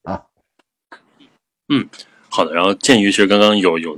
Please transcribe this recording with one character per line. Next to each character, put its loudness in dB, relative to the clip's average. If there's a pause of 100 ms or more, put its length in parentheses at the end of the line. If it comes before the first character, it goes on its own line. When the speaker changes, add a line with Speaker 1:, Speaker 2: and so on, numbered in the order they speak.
Speaker 1:
啊。 -12 (1500)
Speaker 2:
嗯， -2 (420)
好 -2
的。 -6
然 -2
后 0
鉴 2
于 2
其 -2
实 2
刚 2
刚 4
有， 0
有 -12